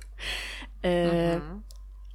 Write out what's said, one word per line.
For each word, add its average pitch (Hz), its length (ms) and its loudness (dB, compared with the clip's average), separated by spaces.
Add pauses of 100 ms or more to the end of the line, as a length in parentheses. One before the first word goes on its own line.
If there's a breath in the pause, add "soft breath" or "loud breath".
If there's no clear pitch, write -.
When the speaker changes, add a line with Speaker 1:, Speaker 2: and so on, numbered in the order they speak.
(840 loud breath)
Speaker 1:
E, 175 200 6 (320)
Speaker 2:
Mhm. 170 260 -4 (540)